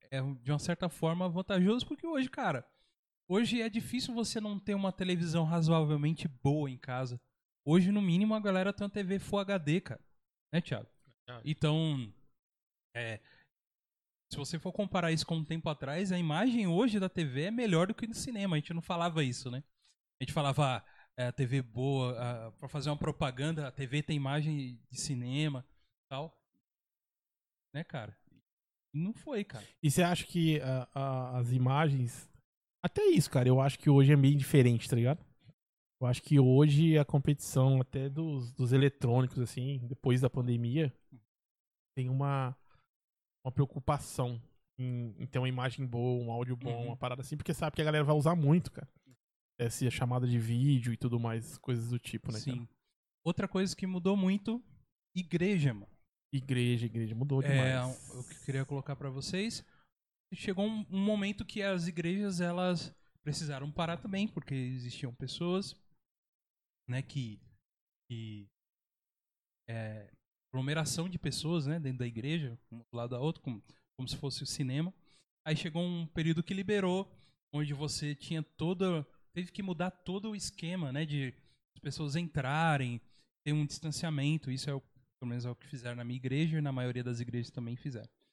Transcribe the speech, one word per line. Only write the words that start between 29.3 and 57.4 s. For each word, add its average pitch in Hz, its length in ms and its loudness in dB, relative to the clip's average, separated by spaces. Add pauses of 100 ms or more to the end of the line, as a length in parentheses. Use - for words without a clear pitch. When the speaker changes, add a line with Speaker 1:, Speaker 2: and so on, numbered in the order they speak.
Speaker 1:
cara. 117 240 -12 (160)
Speaker 3:
E 147 80 4
você 185 120 4
acha 175 220 0
que, 160 360 2
ah, 131 340 -4
ah, 131 420 -4
as 120 140 0
imagens, 131 800 2 (520)
até 403 260 0
isso, 339 220 6
cara, 127 200 4
eu 127 100 8
acho 135 180 0
que - 120 4
hoje 139 240 10
é - 20 10
meio 143 220 8
diferente, 123 500 6
tá - 80 0
ligado? 123 320 0 (720)
Eu 127 60 -2
acho 123 160 0
que 143 180 6
hoje 147 560 8
a 147 80 6
competição 135 800 4
até 135 260 -4
dos, 139 440 -4
dos 123 200 0
eletrônicos, 131 680 4
assim, 127 480 -4
depois 127 340 2
da 131 80 4
pandemia, 123 640 0 (1000)
tem 127 100 -4
uma, 135 480 0 (880)
uma 127 80 -4
preocupação 135 880 -2 (400)
em, 120 380 -4
em - 80 -8
ter 127 140 -4
uma 127 100 0
imagem 127 380 -4
boa, 120 360 0
um 113 80 -4
áudio 123 240 -4
bom, 120 260 -6
Speaker 1:
Uhum. 120 80 -4
Speaker 3:
uma - 80 -6
parada 127 260 -4
assim, 151 120 -6
porque 151 160 -2
sabe 156 240 -2
que 165 60 0
a 156 40 2
galera 151 180 4
vai 151 120 6
usar 156 200 4
muito, 160 360 6
cara. - 160 -14 (720)
Essa 120 300 0
chamada 123 380 0
de 120 100 4
vídeo 120 560 2
e 110 40 -4
tudo 120 220 0
mais, 117 380 -4
coisas 117 320 -2
do 120 80 -2
tipo, - 340 -8
né, 110 60 -6
Speaker 1:
Sim. 123 200 -6
Speaker 3:
cara? 120 120 -10 (560)
Speaker 1:
Outra 185 220 -2
coisa 190 280 -2
que 190 120 -6
mudou 185 280 0
muito, 202 480 0 (520)
igreja, 170 580 2
mano. 101 180 -12 (400)
Speaker 3:
Igreja, 123 540 0
igreja, 110 300 -4
mudou 135 260 0